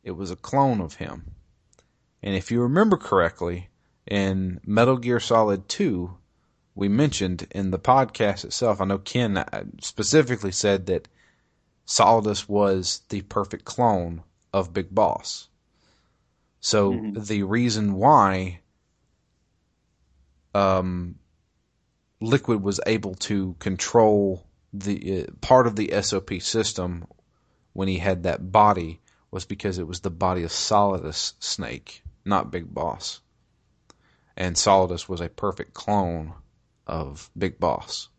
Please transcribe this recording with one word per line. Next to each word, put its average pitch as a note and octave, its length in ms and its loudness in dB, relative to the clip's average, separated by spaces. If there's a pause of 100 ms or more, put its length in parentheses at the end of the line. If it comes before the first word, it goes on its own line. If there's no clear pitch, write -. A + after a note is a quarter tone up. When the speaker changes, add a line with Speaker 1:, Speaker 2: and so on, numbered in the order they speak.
Speaker 1:
It G2+ 80 -10
was F2 180 -8
a F2+ 60 -8
clone C3 440 2
of E2 140 -6
him. - 380 -12 (880)
And G2 140 -4
if - 140 -4
you A#2 120 2
remember F3+ 340 4
correctly, F2+ 720 0 (380)
in F#2+ 580 -2
Metal A#2+ 320 4
Gear A#2+ 240 0
Solid G#2 480 2
two, F#2 480 -4 (580)
we G2 140 0
mentioned G2+ 640 0
in G2 200 -4
the F#2 80 -2
podcast A#2 640 2
itself, G#2 360 0
I F#2+ 40 0
know G2 140 0
Ken, G#2+ 400 -2
uh, G1+ 260 -6 (160)
specifically A#2+ 720 0
said G2 340 0
that - 220 -2 (760)
Solidus G#2+ 640 2
was G2 600 0
the G2+ 140 -6
perfect - 420 -6
clone F2 580 -2 (300)
of F2+ 200 -2
Big F#2 220 -6
Boss. - 540 0 (1120)
So G#2 320 2
Speaker 2:
Mm-hmm. A2 300 -6
Speaker 1:
the G#2 200 -2
reason G#2+ 520 0
why, F#2+ 680 4 (1900)
um, F#2 640 0 (1040)
Liquid A2+ 420 0
was G2 240 -2
able G2+ 300 -2
to F#2+ 420 -4
control G2+ 880 2 (260)
the, F#2+ 520 -4
uh, - 20 -10 (140)
part B2+ 260 6
of A2 80 0
the G#2+ 180 -2
S G2 200 0
O G2 80 0
P F#2+ 180 -8
system F2+ 680 -4 (680)
when F#2+ 160 -2
he F#2 100 0
had F2+ 240 -2
that F2+ 300 -4
body G2 480 4 (300)
was F#2+ 140 -8
because G2+ 340 -6
it E2+ 100 -6
was F2 120 -12
the F#2+ 100 -6
body F2+ 340 -2
of E2 80 -8
Solidus G2 880 0
Snake, - 640 -10 (220)
not G2 280 0
Big F2 200 -8
Boss. - 480 -6 (1160)
And F2+ 180 -4
Solidus F#2 540 2
was F2 120 -6
a E2+ 80 -6
perfect - 460 -6
clone E2+ 600 -2 (520)
of D2+ 500 -8
Big - 220 -4
Boss. - 500 -4 (100)